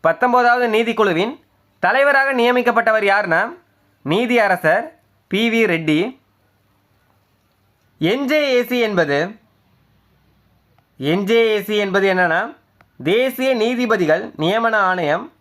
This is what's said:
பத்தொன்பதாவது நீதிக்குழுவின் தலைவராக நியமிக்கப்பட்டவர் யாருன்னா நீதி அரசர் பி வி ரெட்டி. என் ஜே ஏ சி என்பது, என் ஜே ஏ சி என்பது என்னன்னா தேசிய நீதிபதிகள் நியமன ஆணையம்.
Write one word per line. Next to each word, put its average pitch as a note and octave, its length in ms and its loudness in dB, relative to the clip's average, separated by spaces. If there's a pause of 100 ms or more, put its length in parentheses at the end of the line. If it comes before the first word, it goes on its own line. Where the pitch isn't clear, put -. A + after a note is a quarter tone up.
பத்தொன்பதாவது B3 720 2
நீதிக்குழுவின் A3 580 0 (500)
தலைவராக C4+ 460 2 (100)
நியமிக்கப்பட்டவர் A#3 720 2
யாருன்னா F#3 300 0 (680)
நீதி A#3 340 0
அரசர் F#3 400 0 (460)
பி G#3 120 0 (100)
வி A3+ 80 2 (100)
ரெட்டி. D#3 280 0 (2000)
என் A#3+ 280 -2
ஜே D4+ 100 0 (160)
ஏ - 20 2 (120)
சி B3 80 -2 (100)
என்பது, D#3 320 0 (1900)
என் G3 180 -2
ஜே A#3 100 4 (120)
ஏ G#3 160 0
சி G#3+ 80 -4 (100)
என்பது G3 280 0
என்னன்னா F3+ 280 0 (680)
தேசிய B3+ 400 0 (120)
நீதிபதிகள் G#3+ 600 0 (200)
நியமன A3 320 0 (140)
ஆணையம். F3 360 -2 (160)